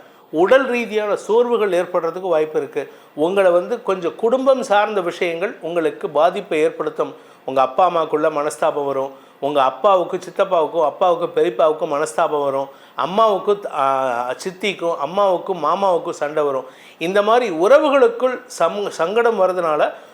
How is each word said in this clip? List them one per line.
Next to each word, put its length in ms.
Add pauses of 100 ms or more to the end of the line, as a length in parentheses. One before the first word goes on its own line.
(300)
உடல் 360
ரீதியான 500
சோர்வுகள் 540
ஏற்படுறதுக்கு 580
வாய்ப்பு 300
இருக்கு. 340 (220)
உங்களை 360
வந்து 320
கொஞ்சம் 340
குடும்பம் 460
சார்ந்த 380
விஷயங்கள் 600
உங்களுக்கு 480
பாதிப்பை 520
ஏற்படுத்தும். 540 (300)
உங்க 160
அப்பா 300
அம்மாக்குள்ள 400
மனஸ்தாபம் 560
வரும். 440 (100)
உங்க 220
அப்பாவுக்கு, 560
சித்தப்பாவுக்கும், 640
அப்பாவுக்கு, 560
பெரியப்பாவுக்கும் 520
மனஸ்தாபம் 520
வரும். 240 (260)
அம்மாவுக்கு, 800
ஆ, 600
சித்திக்கும், 640
அம்மாவுக்கும், 680
மாமாவுக்கும் 460
சண்டை 340
வரும். 200 (340)
இந்த 240
மாதிரி 320
உறவுகளுக்குள் 920
சம்-, 420
சங்கடம் 520
வர்றதுனால 520 (220)